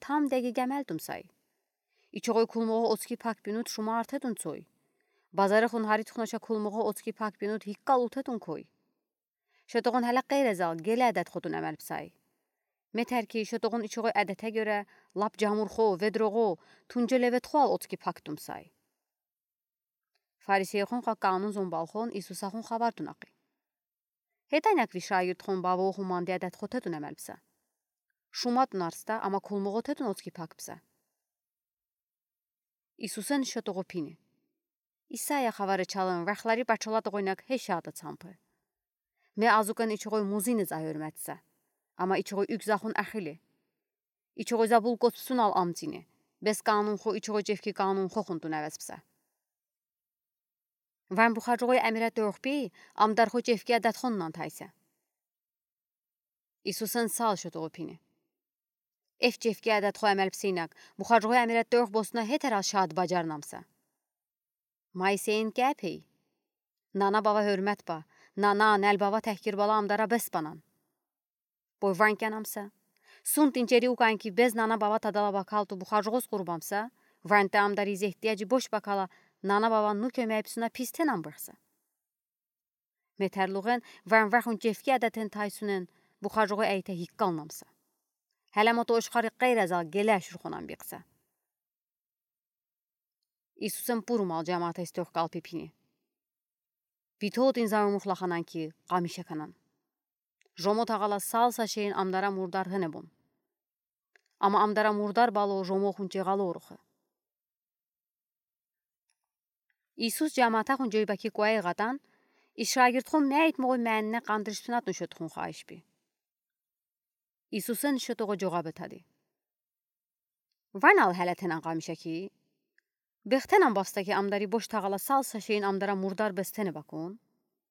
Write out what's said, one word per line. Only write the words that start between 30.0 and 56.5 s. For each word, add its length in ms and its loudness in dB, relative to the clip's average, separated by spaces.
օծքի 240 -14
փակ 240 -12
պսա։ 140 -14
Իսուսեն 400 -4
շոտողո 400 -6
փինի։ 260 -8
Իսայա 400 -2
խավարը 320 0
չալն 400 -2
վախլարի 400 0
պաչոլա 400 0
տողոյնակ 400 -4
հեշա 320 -2
ատը 180 -14
ցամփը։ 340 -16
Մե 160 2
ազուկեն 400 2
իչողոյ 380 -2
մուզինը 400 0
զայոր 320 -4
մեցսա, 320 -10
ամա 220 0
իչողոյ 340 -2
յուքզախուն 460 -2
ախիլի։ 320 -8
Իչողոյ 280 2
զաբուլ 320 6
կոցսուն 400 0
ալ 160 4
ամծինի, 400 -4
բես 220 0
կանուն 320 2
խո 180 -2
իչողոյ 300 -4
ջևքի 320 -4
կանուն 320 0
խո 160 -2
խուն 160 -4
տուն 160 -4
ավես 180 -8
պսա։ 180 -14
Վան 160 6
բուխաջողոյ 540 2
ամիրա 200 0
տողպի, 340 -2
ամդար 400 4
խո 160 0
ջևքի 300 2
ադատ 240 2
խոնն 240 -2
անթայսա։ 420 -12